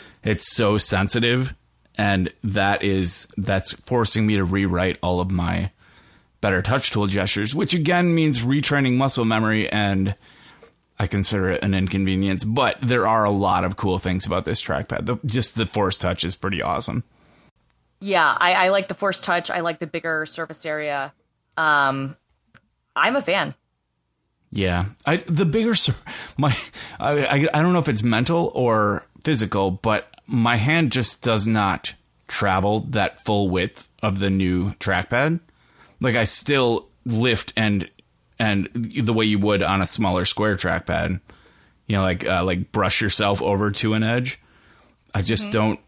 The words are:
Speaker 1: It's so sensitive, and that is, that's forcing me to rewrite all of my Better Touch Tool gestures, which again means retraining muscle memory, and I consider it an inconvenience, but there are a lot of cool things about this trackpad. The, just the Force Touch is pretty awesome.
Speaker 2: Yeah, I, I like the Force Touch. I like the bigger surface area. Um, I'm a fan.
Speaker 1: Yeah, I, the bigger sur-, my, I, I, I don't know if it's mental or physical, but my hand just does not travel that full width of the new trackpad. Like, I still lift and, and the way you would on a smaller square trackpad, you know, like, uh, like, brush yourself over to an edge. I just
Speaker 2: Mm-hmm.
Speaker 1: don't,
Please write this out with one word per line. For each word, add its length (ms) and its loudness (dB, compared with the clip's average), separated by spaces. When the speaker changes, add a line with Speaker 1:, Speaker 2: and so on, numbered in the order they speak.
Speaker 1:
It's 320 0
so 240 2
sensitive, 760 0
and 340 2
that 400 0
is, 420 0
that's 380 -2
forcing 520 0
me 100 2
to 80 2
rewrite 580 0
all 180 0
of 120 -2
my 380 -2
Better 220 2
Touch 300 -2
Tool 160 0
gestures, 460 -2
which 200 0
again 400 2
means 280 0
retraining 540 2
muscle 280 2
memory, 460 2
and 440 0
I 100 0
consider 420 -2
it 140 -2
an 100 2
inconvenience, 720 0
but 360 0
there 260 2
are 180 2
a 60 2
lot 340 2
of 120 -2
cool 220 -2
things 280 -2
about 180 -2
this 180 -2
trackpad. 440 -6
The, 200 -4
just 300 -2
the 100 0
Force 320 -2
Touch 260 -2
is 120 -4
pretty 260 -4
awesome. 400 -4
Speaker 2:
Yeah, 380 2
I, 140 4
I 160 4
like 200 0
the 60 -8
Force 260 -2
Touch. 300 -2
I 100 -4
like 200 -4
the 80 -8
bigger 380 -6
surface 400 -12
area. 460 -6
Um, 600 0
I'm 220 2
a 60 -2
fan. 320 -2
Speaker 1:
Yeah, 340 0
I, 120 0
the 280 -2
bigger 300 0
sur-, 200 0
my, 200 2
I, 260 0
I, 280 2
I 80 2
don't 100 4
know 80 2
if 80 -2
it's 160 0
mental 500 0
or 500 2
physical, 480 2
but 540 -2
my 300 2
hand 360 2
just 300 -2
does 240 0
not 480 0
travel 520 2
that 340 -2
full 260 0
width 380 -4
of 180 0
the 100 2
new 440 0
trackpad. 680 0
Like, 140 0
I 100 2
still 640 0
lift 520 0
and, 320 0
and 360 0
the 380 -2
way 120 2
you 140 2
would 240 2
on 180 2
a 60 0
smaller 380 0
square 320 0
trackpad, 640 -2
you 100 0
know, 60 2
like, 240 -2
uh, 180 0
like, 280 -2
brush 280 0
yourself 400 0
over 300 0
to 240 0
an 80 2
edge. 380 -2
I 80 0
just 220 0
Speaker 2:
Mm-hmm. 80 -6
Speaker 1:
don't, 360 0